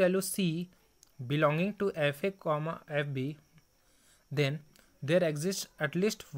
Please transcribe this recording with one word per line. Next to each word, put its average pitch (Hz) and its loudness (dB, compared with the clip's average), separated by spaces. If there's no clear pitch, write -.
value 185 4
c 190 0
belonging 156 2
to 196 0
f 143 -2
a 196 0
comma 151 -2
f 143 -4
b, 135 -4
then 143 0
there 170 4
exists 160 -2
at 147 -2
least 202 0